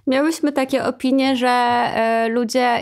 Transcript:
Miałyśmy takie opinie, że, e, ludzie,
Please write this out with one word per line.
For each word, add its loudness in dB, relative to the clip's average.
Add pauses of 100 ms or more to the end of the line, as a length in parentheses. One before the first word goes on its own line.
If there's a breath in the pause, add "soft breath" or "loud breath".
Miałyśmy 0
takie -2
opinie, 0
że, 0
e, 0
ludzie, -2 (240)